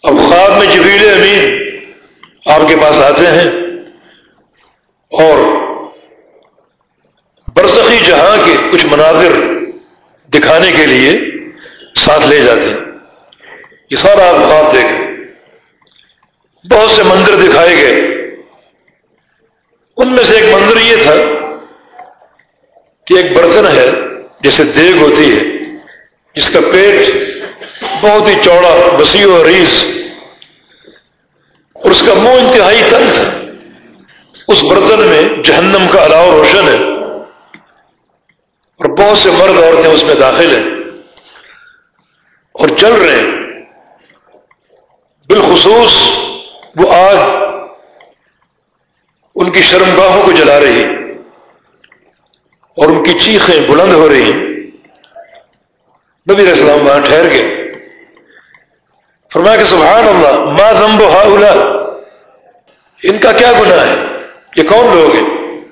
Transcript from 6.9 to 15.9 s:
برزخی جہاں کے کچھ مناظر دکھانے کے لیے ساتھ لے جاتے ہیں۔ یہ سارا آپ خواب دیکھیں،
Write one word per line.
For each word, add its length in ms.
برزخی 500
جہاں 400
کے 100
کچھ 140
مناظر 460
دکھانے 420
کے 140
لیے 340
ساتھ 320
لے 120
جاتے 300
ہیں۔ 80
یہ 60
سارا 320
آپ 60
خواب 380
دیکھیں، 420